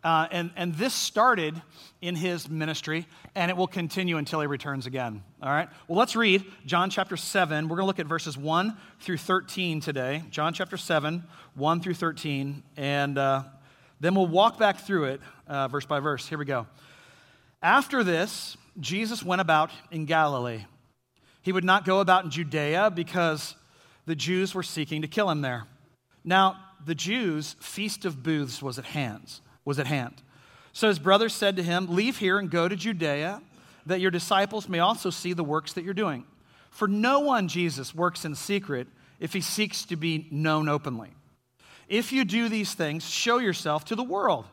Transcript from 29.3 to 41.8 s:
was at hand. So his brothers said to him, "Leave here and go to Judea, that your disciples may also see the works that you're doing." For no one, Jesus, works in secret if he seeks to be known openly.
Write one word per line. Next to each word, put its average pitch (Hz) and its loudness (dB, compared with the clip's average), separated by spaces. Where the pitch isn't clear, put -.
was 139 -2
at 143 -2
hand. 131 -4
So - 2
his 196 4
brothers 202 6
said 196 2
to 180 -2
him, 175 0
"Leave 220 2
here 190 2
and 190 -2
go 170 2
to 190 0
Judea, 170 -2
that 180 0
your 185 4
disciples 196 0
may 175 0
also 190 2
see 180 -4
the 170 -2
works 151 -4
that 175 -6
you're 190 -6
doing." 175 -2
For - -2
no 233 4
one, 254 2
Jesus, 151 -4
works 170 -2
in 156 -6
secret 147 -4
if 160 -6
he 185 -2
seeks - -2
to 175 -6
be 156 -2
known 156 2
openly. 135 -4